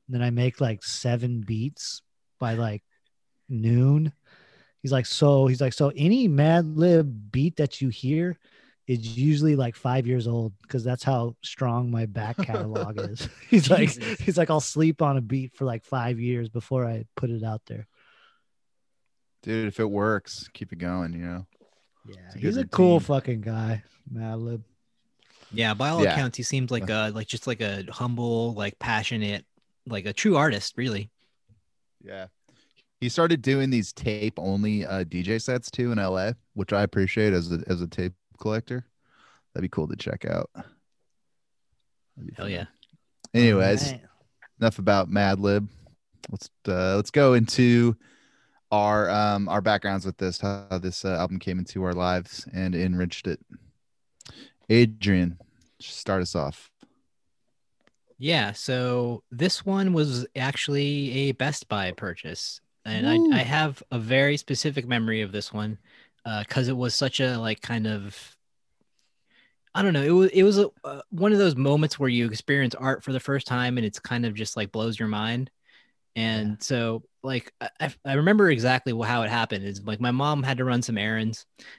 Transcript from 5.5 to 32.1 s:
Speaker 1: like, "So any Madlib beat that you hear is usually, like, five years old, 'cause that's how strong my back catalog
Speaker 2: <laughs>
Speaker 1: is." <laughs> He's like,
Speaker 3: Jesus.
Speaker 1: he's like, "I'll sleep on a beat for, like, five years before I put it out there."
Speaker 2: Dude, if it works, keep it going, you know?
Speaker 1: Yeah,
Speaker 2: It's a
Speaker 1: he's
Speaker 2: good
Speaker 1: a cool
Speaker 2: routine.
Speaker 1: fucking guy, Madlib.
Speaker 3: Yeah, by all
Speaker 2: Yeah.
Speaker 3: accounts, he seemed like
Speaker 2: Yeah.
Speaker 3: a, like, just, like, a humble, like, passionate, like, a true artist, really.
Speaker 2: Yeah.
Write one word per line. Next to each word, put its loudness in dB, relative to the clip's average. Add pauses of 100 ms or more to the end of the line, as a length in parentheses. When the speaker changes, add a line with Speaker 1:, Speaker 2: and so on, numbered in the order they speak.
Speaker 1:
like, 0
"So 2
any 4
Madlib 4
beat 2
that -2
you 2
hear -2 (500)
is -4
usually, 4
like, 0
five 0
years 0
old, -2 (160)
'cause -2
that's -2
how 0
strong -2
my -2
back -6
catalog -4
Speaker 2:
<laughs> -6
Speaker 1:
is." -10 (120)
<laughs> -12
He's 6
like, 6
Speaker 3:
Jesus. -8
Speaker 1:
he's 0
like, 2
"I'll 2
sleep 0
on 2
a -2
beat -6
for, -6
like, -6
five -4
years -2
before -4
I -6 (140)
put -4
it -6
out -6
there." -14 (1600)
Speaker 2:
Dude, -2
if -6
it 0
works, -2
keep -14
it -16
going, -4
you -8
know? -10 (580)
Speaker 1:
Yeah, -20 (120)
Speaker 2:
It's -20
a -14
Speaker 1:
he's 0
Speaker 2:
good -2
Speaker 1:
a -12
cool 6
Speaker 2:
routine. 2
Speaker 1:
fucking -2
guy, -4 (280)
Madlib. -8 (880)
Speaker 3:
Yeah, 0
by -2
all 2
Speaker 2:
Yeah. 4
Speaker 3:
accounts, -2
he -8
seemed -2
like -4
Speaker 2:
Yeah. 0
Speaker 3:
a, -8
like, -8
just, -8
like, -4
a -4
humble, -2
like, -6
passionate, -4 (400)
like, -8
a -6
true 2
artist, 0
really. -6 (920)
Speaker 2:
Yeah. -14 (720)